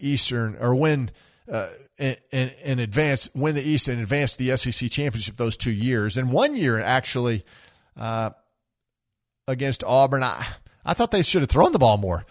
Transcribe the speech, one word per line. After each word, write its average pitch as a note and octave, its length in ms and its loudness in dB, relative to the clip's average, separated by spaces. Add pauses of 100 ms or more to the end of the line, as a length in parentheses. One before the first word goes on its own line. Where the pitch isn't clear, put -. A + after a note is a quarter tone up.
Eastern, A#2 520 -2
or B2 160 2
win, C#3+ 340 2 (420)
uh, G2 180 -4 (280)
and, C3+ 200 -4 (140)
and, C3 220 -2 (100)
and C3 160 -2
advance, C3 560 0
win D3 200 0
the C#3+ 60 -2
East C#3+ 280 0
and A#2+ 120 -2
advance C#3 360 -2
the B2+ 140 0
S C3 140 -2
E B2 60 -2
C B2 160 -4
championship A2 480 -4
those A#2 220 -2
two A2+ 140 -2
years. G#2+ 440 0
And B2+ 160 -2
one C4+ 240 2
year, B2+ 240 2
actually, A#2+ 640 0 (540)
uh, A2+ 320 -4 (1160)
against C3 360 -4
Auburn, C3 400 4
I, G2+ 220 -4 (400)
I - 80 0
thought A#3 180 0
they F#3+ 120 4
should F3+ 180 2
have C3+ 80 2
thrown C4 240 6
the G#3 60 4
ball A2+ 180 6
more. F2+ 340 -2